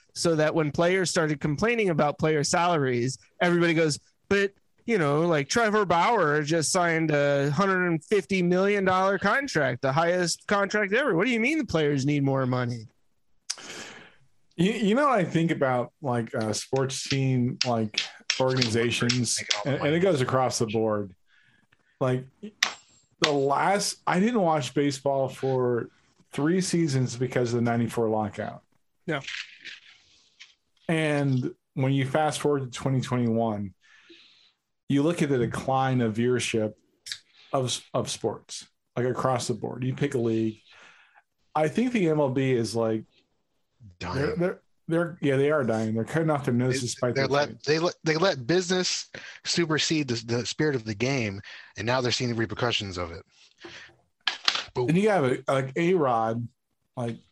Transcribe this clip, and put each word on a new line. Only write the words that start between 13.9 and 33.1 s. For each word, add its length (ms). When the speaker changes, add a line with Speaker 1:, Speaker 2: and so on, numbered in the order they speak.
Speaker 2:
You, 160
you 240
know 100
what 120
I 60
think 280
about, 400
like, 320
uh, 180
sports 560
team, 560
like, 380
organizations, 1000
Speaker 3:
Making 160
all 80
the 60
Speaker 2:
and, 60
and 80
Speaker 3:
money. 140
Speaker 2:
it 20
goes 200
across 380
the 80
board. 480
Like, 240
the 120
last, 640
I 140
didn't 220
watch 320
baseball 540
for 600
three 280
seasons 560
because 360
of 40
the 120
ninety-four 400
lockout. 540
Speaker 1:
Yeah. 140
Speaker 2:
And 640
when 180
you 140
fast 340
forward 200
to 180
twenty 220
twenty-one, 760